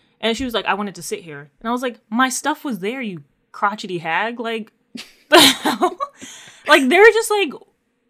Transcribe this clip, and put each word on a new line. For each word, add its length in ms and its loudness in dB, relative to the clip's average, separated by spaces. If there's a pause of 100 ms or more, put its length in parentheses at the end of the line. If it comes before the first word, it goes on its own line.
(220)
And 160 -2
she 80 -6
was 80 -6
like, 120 -4
"I 100 0
wanted 200 -8
to 80 -16
sit 180 -10
here." 280 -18 (100)
And 80 -10
I 40 -4
was 100 -4
like, 180 -6 (100)
"My 200 0
stuff 340 -6
was 160 -6
there, 220 -8
you 220 -10 (280)
crotchety 480 -6
hag." 400 -4
Like, 320 -8 (300)
<laughs> 280 -20
the 100 8
hell? 580 2 (680)
Like, 220 4
they're 220 8
just, 200 -2
like, 200 0 (580)